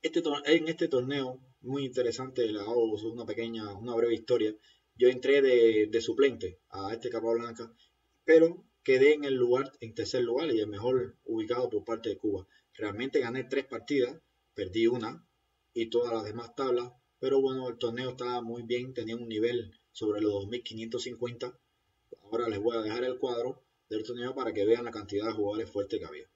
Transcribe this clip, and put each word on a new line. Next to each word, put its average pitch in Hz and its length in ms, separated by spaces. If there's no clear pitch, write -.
Este 165 200
tor-, 143 240
en 156 220
este 165 180
torneo, 131 540
muy 135 220
interesante, 123 600
le 107 140
hago 110 340
una 117 160
pequeña, 110 500
una 117 200
breve 117 180
historia. 110 400
Yo 123 140
entré 131 340
de, 113 480
de 117 100
suplente 113 680
a 98 240
este 113 180
Capablanca, 113 640
pero 165 380
quedé 135 300
en 147 100
el 135 100
lugar, 127 460
en 113 140
tercer 123 280
lugar 131 300
y 110 80
el 104 80
mejor 117 560
ubicado 113 460
por 104 140
parte 113 260
de 98 80
Cuba. 98 280
Realmente 107 440
gané 123 260
tres 135 200
partidas, 127 560
perdí 101 320
una 120 400
y 113 140
todas 117 260
las 110 120
demás 113 300
tablas, 123 380
pero 135 220
bueno, 131 280
el 117 100
torneo 123 320
estaba 123 320
muy 117 200
bien, 123 320
tenía 113 220
un 120 120
nivel 113 440
sobre 107 280
los 104 120
dos 101 160
mil 120 140
quinientos 113 400
cincuenta. 120 560
Ahora 117 260
les 101 120
voy 117 160
a 110 60
dejar 113 220
el 127 140
cuadro 123 440
del 107 140
torneo 123 320
para 123 180
que 104 120
vean 120 200
la 117 60
cantidad 104 360
de 110 60
jugadores 104 380
fuertes 101 300
que 78 60
había. 76 300